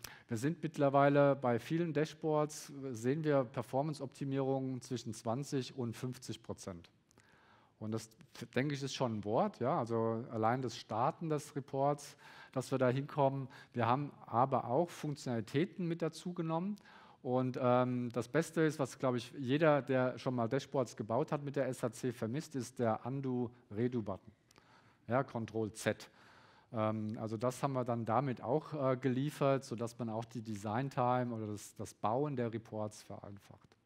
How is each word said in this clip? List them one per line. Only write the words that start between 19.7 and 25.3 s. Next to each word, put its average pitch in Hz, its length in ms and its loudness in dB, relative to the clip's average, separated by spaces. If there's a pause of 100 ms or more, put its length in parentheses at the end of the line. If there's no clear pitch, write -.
der 127 360 2
schon 127 160 -2
mal 120 140 2
Dashboards 135 480 -2
gebaut 120 360 0
hat 143 100 0
mit 139 140 -6
der 131 120 2
S 131 160 -4
A 117 80 -2
C 127 200 -4
vermisst, 120 420 -4
ist 123 240 -6
der 113 260 2
Undo-Redo-Button. 123 1300 -4 (720)
Ja, 123 160 2
Control 110 500 -4